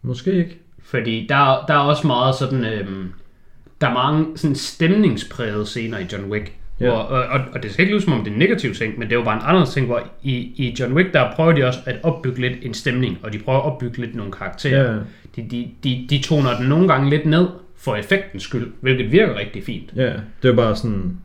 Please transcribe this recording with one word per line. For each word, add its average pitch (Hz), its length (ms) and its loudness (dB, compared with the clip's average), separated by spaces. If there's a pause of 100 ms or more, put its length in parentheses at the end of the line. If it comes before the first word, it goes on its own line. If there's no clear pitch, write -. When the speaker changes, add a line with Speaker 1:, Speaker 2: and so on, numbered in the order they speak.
Speaker 1:
Måske - 320 -4
ikke. 175 240 0 (220)
Speaker 2:
Fordi 113 500 -4
der, 139 380 4
der 156 60 2
er 147 40 6
også 147 300 2
meget 131 280 2
sådan, 127 300 -2
øhm, 98 480 -6 (680)
der 143 60 2
er 120 60 2
mange 151 440 2
sådan 143 180 0
stemningsprægede 123 1080 0
scener 113 320 -6
i 92 160 -6
John 98 180 -8
Wick. 107 200 -4 (280)
Speaker 1:
Ja. 120 60 0
Speaker 2:
Hvor, 120 120 4
og, 127 260 0
og, 127 180 0 (120)
og - 100 -8
det 104 80 -8
skal - 120 2
ikke 202 120 2
lyde, 202 80 2
som 156 100 2
om 117 100 0
det 113 60 -4
er 101 40 -6
en 107 60 -2
negativ 160 340 2
ting, 110 260 -6
men 113 100 -6
det 117 60 2
er 120 40 4
jo 117 60 -2
bare 110 100 0
en 113 80 -4
anderledes 160 300 4
ting, 131 120 0
hvor 120 180 -2 (200)
i, 135 140 0
i 120 420 -4
John 123 140 0
Wick, 180 200 2
der 131 220 2
prøver 165 180 4
de 143 100 4
også 127 220 0
at 123 180 -6
opbygge 127 380 -2
lidt 127 200 0
en 113 120 -8
stemning, 123 500 -2
og 107 100 -10
de 104 60 -6
prøver 131 200 2
at - 60 -2
opbygge 127 360 -6
lidt 113 140 -8
nogle 101 160 -8
karakterer. 123 640 0
Speaker 1:
Ja. 107 40 -4 (360)
Speaker 2:
De, 113 160 -10
de, 120 200 -6 (120)
de, 127 260 -2
de 139 120 2
toner 135 360 2
den 123 120 0
nogle 165 180 6
gange 139 220 4
lidt 151 160 2
ned 165 220 4 (300)
for 117 180 -4
effektens 107 480 -2
skyld, 117 380 -6
hvilket 127 300 2
virker 170 260 4
rigtig 101 260 -8
fint. - 320 -10
Speaker 1:
Ja, 127 180 0 (300)
det 127 80 8
er 117 40 6
bare 113 200 4
sådan 95 500 -2